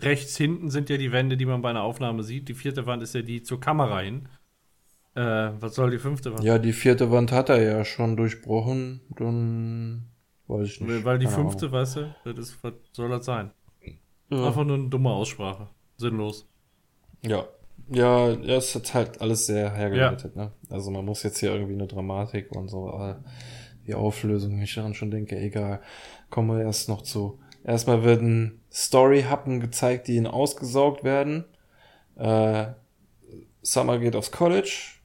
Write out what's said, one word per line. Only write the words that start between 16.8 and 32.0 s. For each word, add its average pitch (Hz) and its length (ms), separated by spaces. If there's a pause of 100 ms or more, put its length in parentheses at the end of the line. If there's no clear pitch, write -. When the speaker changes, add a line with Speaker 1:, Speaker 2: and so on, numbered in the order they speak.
Speaker 2:
Ja. 104 240 (440)
Ja, 123 400
ja, 117 260
es 127 200
hat - 180
halt - 280
alles 113 240
sehr 104 280
hergeleitet, 104 640
Speaker 1:
Ja. 101 80
Speaker 2:
ne? 104 80 (180)
Also 98 200
man 98 160
muss 107 180
jetzt 101 160
hier 98 140
irgendwie 98 200
eine 98 140
Dramatik 98 680
und 95 140
so, 95 200
aber 98 340 (640)
die 107 80
Auflösung, 104 640
wenn 101 80
ich 101 100
daran 107 200
schon 107 180
denke, 104 260
egal. 101 440 (480)
Kommen 113 280
wir 113 60
erst 110 260
noch 104 120
zu. 101 380 (240)
Erstmal 117 400
werden 113 580 (100)
Story-Happen 135 880
gezeigt, 123 480
die 120 80
ihnen 113 120
ausgesaugt 139 760
werden. 143 400 (720)